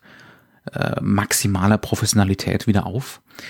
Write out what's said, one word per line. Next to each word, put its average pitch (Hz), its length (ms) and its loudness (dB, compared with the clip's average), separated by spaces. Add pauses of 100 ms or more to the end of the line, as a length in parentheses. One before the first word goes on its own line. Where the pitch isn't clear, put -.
(720)
äh, - 300 -2
maximaler 101 760 2
Professionalität 98 880 0
wieder 98 180 2
auf. 104 360 -8 (280)